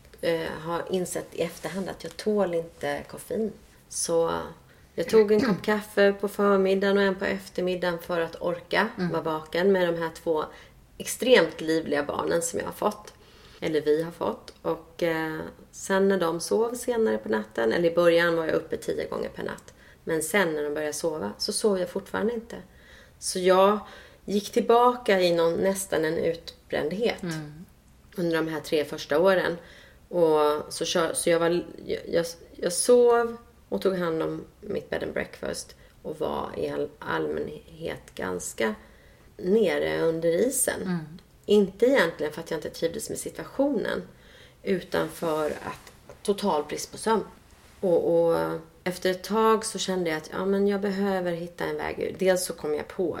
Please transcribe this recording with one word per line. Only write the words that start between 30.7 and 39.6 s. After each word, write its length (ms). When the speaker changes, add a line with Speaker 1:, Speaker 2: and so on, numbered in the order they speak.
Speaker 1:
så 120
kö-, 300
så 140
jag 100
var, 240
jag, 220
jag, 180
jag 180
sov 640
och 120
tog 160
hand 260
om 200
mitt 280
bed 140
and 100
breakfast 640
och 180
var 380
i 120
all-, 200
allmänhet 1160
ganska 600
nere 640